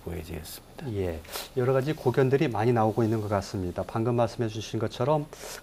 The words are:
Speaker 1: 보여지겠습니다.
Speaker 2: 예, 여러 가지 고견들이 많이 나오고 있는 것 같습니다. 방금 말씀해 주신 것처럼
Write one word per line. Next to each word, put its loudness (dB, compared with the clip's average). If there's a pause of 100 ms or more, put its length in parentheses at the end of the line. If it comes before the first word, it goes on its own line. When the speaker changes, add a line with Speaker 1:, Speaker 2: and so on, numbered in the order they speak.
Speaker 1:
보여지겠습니다. -10
Speaker 2:
예, -2 (380)
여러 4
가지 2
고견들이 4
많이 2
나오고 4
있는 2
것 -4
같습니다. -2
방금 0
말씀해 0
주신 -6
것처럼 0 (380)